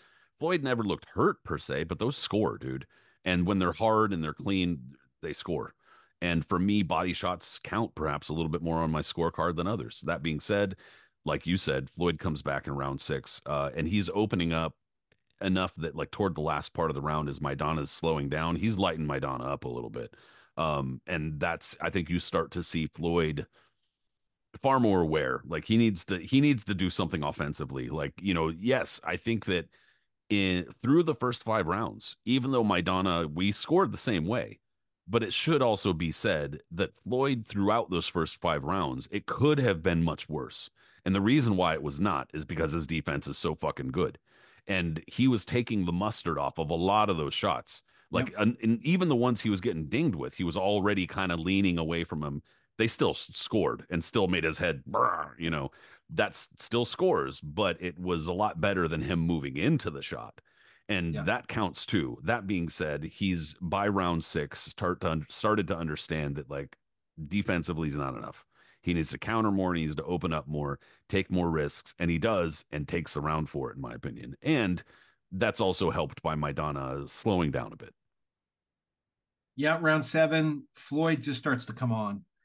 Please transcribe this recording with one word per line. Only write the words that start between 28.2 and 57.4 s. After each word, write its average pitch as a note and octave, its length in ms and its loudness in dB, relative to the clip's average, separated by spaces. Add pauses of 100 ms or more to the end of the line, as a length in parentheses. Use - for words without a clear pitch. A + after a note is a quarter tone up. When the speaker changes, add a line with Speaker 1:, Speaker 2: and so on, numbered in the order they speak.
Speaker 1:
you F#2+ 120 0
know, E2 160 2
yes, G#2+ 540 0
I E2+ 120 -4
think A2+ 300 -2
that F2 240 0 (600)
in, F#2+ 380 2 (140)
through D#3+ 220 6
the D#3+ 120 0
first B2 280 -2
five G#2+ 240 0
rounds, F2+ 580 -4
even B2+ 260 2
though B2 140 4
Maidana, F2+ 680 2
we F#2 180 2
scored D#3+ 400 2
the F#2+ 80 -6
same F2+ 260 0
way, F#2+ 340 -4 (480)
but A2+ 160 2
it F#2+ 100 -4
should D#3 280 4
also G#2 320 4
be D#2+ 180 0
said D2 500 -2 (100)
that F2 320 -4
Floyd, B2 420 0
throughout G#2 460 2
those E2+ 160 0
first - 340 -2
five D2+ 220 2
rounds, C#2+ 480 0
it G2+ 160 -6
could D3 320 2
have G2 240 2
been E2+ 200 4
much D#2 260 -2
worse. C#2 400 -8 (360)
And F#2+ 100 2
the G2 60 2
reason A#2 360 4
why F2 160 4
it D2 100 -4
was D2 160 -4
not E2 340 0
is D#2 120 -6
because D#2+ 280 -2
his D#2+ 140 0
defense D2+ 400 -2
is C#2 100 -6
so D#2 180 -2
fucking C#2+ 340 -4
good. D#2 300 -2 (480)
And F2 400 -2
he B2+ 200 2
was B2 180 2
taking A#2 400 0
the F2 60 0
mustard F2 460 -2
off C#2+ 220 -2
of D#2 100 -2
a E2+ 60 0
lot G2+ 340 4
of F2 80 2
those D2 160 -2
shots. - 500 -2 (280)
Like, B2+ 200 0
Speaker 2:
Yep. - 80 -8
Speaker 1:
and, A#2 220 4
and A2+ 220 2
even F3 260 2
the C#3 60 4
ones A#2+ 260 2
he A2 80 0
was G2 120 0
getting E2 260 -2
dinged B2+ 280 2
with, C2 200 -6
he F2+ 80 -4
was E2+ 140 0
already G2 500 2
kinda F#2 300 -2
leaning F#2 400 2
away E2 260 0
from D2+ 200 -6
him. C#2+ 200 -6 (340)
They A2+ 100 4
still G#2+ 240 2
s-, - 220 -6
scored C#2+ 560 0
and E2+ 140 -2
still G2+ 240 2
made F2 160 2
his D#2+ 140 0
head, D#2+ 280 -2
brr, E2+ 540 0
you E2 100 -2
know, C#2+ 220 -2 (380)
that's - 480 -2
still A#2+ 280 0
scores, F#2 560 0